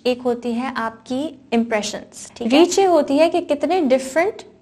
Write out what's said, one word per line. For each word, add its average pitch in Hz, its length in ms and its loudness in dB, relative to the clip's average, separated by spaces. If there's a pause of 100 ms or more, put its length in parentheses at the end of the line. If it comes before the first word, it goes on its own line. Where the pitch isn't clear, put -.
एक 247 140 -2
होती 240 320 -4
है 254 240 -6
आपकी 226 420 -8 (340)
इम्प्रेशंस, 233 840 -4
ठीक 233 180 -2
है? 294 60 6
रीच 349 200 4
ये 392 60 4
होती 294 320 2
है 320 120 4
कि 339 120 0
कितने 311 420 0
डिफरेंट 269 580 0 (200)